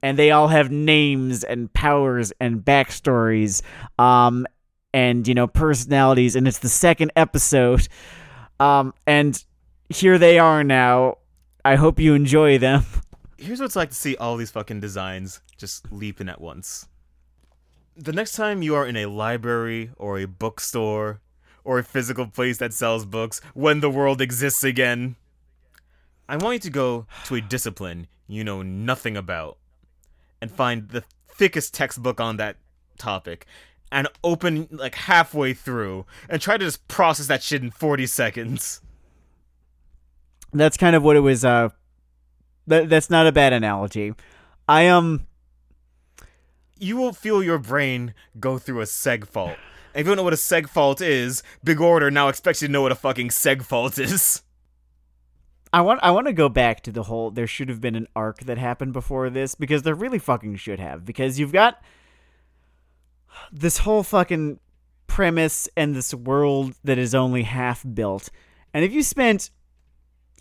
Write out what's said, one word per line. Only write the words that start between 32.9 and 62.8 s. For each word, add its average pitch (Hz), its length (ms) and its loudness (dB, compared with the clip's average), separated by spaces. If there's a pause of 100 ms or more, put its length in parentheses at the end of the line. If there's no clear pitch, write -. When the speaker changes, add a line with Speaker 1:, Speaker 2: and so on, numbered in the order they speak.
Speaker 2:
topic 92 480 -10 (460)
and 139 160 -2 (160)
open, 165 480 -2
like, 135 240 -10
halfway 151 580 2
through 101 520 -8 (240)
and - 120 -4
try 208 140 0
to 202 80 -4
just - 240 -6
process 151 400 0
that 139 160 -2
shit 143 180 -4
in 120 100 -8
forty 143 340 -2
seconds. 117 720 -6 (1700)
Speaker 1:
That's 151 240 4
kind 170 180 6
of 147 80 4
what 151 140 8
it 143 40 8
was, 131 220 2
uh, 120 260 4 (960)
that, 160 200 4
that's 156 220 2
not 160 180 6
a 156 60 6
bad 139 180 6
analogy. 104 640 -4 (540)
I, 160 200 6
um, 170 380 4 (1500)
Speaker 2:
You 202 200 -6
will 254 160 -2
feel 208 300 -2
your 170 140 0
brain 123 560 -4 (260)
go 131 200 -4
through 120 220 -8
a 110 40 -4
seg 113 400 -4
fault. 90 320 -8 (360)
If 143 60 -6
you 151 40 -4
don't 196 140 2
know 190 60 -2
what 175 100 0
a 151 40 0
seg 165 320 -2
fault 139 320 0
is, 127 400 -2 (220)
Big 156 180 0
Order 165 300 4
now 143 160 2
expects 156 340 -2
you 147 60 -4
to 139 40 -4
know 139 120 2
what 131 80 2
a 127 40 -2
fucking 123 340 -4
seg 135 340 0
fault 123 340 -4
is. - 460 -2 (1300)
Speaker 1:
I 175 80 4
want, 214 220 2
I 175 80 6
want 240 160 2
to 247 60 -2
go 156 140 2
back 120 360 0
to 113 80 -12
the 110 120 -8
whole, 113 280 -6
there 117 160 -6
should 131 220 -10
have 113 120 -10
been 117 140 -4
an 113 200 -8
arc 110 260 -8
that 123 160 -8
happened 127 360 -6
before 131 360 -6
this, 131 260 -6
because 147 260 -2
there 151 140 -2
really 226 240 -6
fucking 107 360 -4
should 98 240 -12
have, 82 260 -12
because 131 340 -6
you've 143 120 -4
got 214 300 2 (1700)